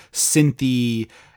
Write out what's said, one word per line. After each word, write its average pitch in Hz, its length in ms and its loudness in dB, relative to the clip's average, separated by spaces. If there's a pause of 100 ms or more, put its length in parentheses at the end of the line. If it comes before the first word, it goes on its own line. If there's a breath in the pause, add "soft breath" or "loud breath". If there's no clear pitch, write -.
(120 loud breath)
synthy 123 960 0 (280 soft breath)